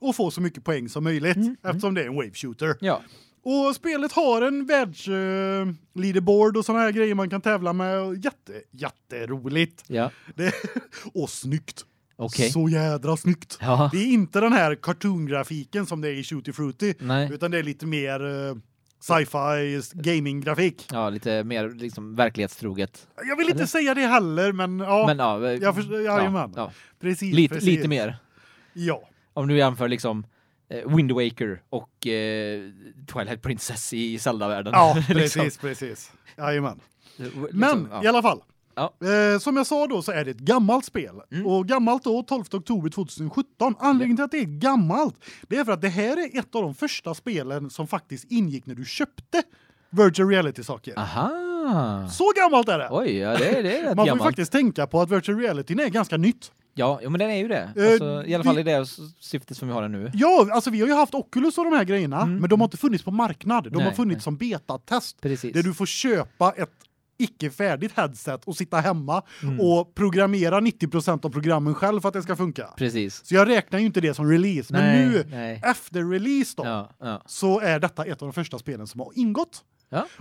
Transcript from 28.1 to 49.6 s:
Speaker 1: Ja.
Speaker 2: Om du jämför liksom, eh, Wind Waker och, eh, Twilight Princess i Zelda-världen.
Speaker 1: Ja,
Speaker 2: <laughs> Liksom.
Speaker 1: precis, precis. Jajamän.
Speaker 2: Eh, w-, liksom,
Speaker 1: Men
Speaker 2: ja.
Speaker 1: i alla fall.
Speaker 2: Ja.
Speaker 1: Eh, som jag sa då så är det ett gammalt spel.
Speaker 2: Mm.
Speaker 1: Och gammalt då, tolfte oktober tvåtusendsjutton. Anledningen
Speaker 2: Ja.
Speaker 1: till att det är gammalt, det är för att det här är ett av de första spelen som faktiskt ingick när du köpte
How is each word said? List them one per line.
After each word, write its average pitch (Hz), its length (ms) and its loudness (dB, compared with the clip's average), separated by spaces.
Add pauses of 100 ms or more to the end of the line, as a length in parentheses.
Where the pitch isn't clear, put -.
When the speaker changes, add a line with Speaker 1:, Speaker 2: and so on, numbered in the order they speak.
Speaker 1:
Ja. 170 300 -4 (320)
Speaker 2:
Om 139 140 -2
du 147 80 4
jämför 127 320 2
liksom, 113 380 -4 (440)
eh, 135 260 0
Wind 135 160 4
Waker 117 580 -2
och, - 360 -10
eh, 107 560 -4 (500)
Twilight 117 300 -6
Princess 117 500 -8
i 113 260 -4
Zelda-världen. 104 580 -2
Speaker 1:
Ja, 165 180 8
Speaker 2:
<laughs> 156 140 0
Liksom. 190 60 4 (280)
Speaker 1:
precis, 147 160 -2
precis. 131 540 -10 (240)
Jajamän. 143 440 -2 (380)
Speaker 2:
Eh, 127 60 -12
w-, 135 180 -12
liksom, 175 160 -6
Speaker 1:
Men 233 320 2
Speaker 2:
ja. 107 140 -4
Speaker 1:
i - 20 4
alla 233 160 4
fall. 202 200 2 (320)
Speaker 2:
Ja. 151 200 -4 (380)
Speaker 1:
Eh, 202 60 2
som 277 180 -2
jag 269 100 2
sa 294 200 0
då 226 160 -2
så 202 100 -6
är 151 120 -2
det 131 60 -6
ett 120 80 -8
gammalt 226 460 4
spel. 110 300 -8 (180)
Speaker 2:
Mm. 190 140 -4
Speaker 1:
Och 190 220 2
gammalt 247 360 2
då, 233 180 0
tolfte 233 340 -4
oktober 175 340 -2
tvåtusendsjutton. 202 880 -4
Anledningen 254 420 2
Speaker 2:
Ja. 277 80 -2
Speaker 1:
till 311 120 -4
att 202 60 -2
det 147 60 -6
är 147 60 -8
gammalt, 233 560 2 (340)
det 220 80 -2
är 277 80 0
för 220 80 0
att 170 80 -2
det 196 80 0
här 208 280 -2
är 285 220 -4
ett - 160 -6
av 226 80 -2
de 143 120 -4
första 165 400 -6
spelen 143 560 -6
som 156 160 -8
faktiskt 135 460 -8
ingick 156 340 -2
när 127 80 -12
du 123 100 -12
köpte - 580 -4 (480)